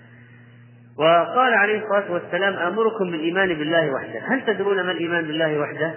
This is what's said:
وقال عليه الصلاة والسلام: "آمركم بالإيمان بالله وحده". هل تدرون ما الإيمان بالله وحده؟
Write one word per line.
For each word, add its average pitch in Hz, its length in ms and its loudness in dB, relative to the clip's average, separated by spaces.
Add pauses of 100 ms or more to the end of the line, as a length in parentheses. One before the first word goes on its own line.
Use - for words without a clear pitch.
(1000)
وقال 170 560 4
عليه 208 300 2
الصلاة 196 280 0
والسلام: 175 420 -2
"آمركم 196 560 -2
بالإيمان 170 380 0
بالله 156 440 0
وحده". 117 280 -6
هل 240 260 -2
تدرون 196 360 0
ما 180 100 -2
الإيمان 170 320 -2
بالله 156 340 -2
وحده؟ 147 380 -4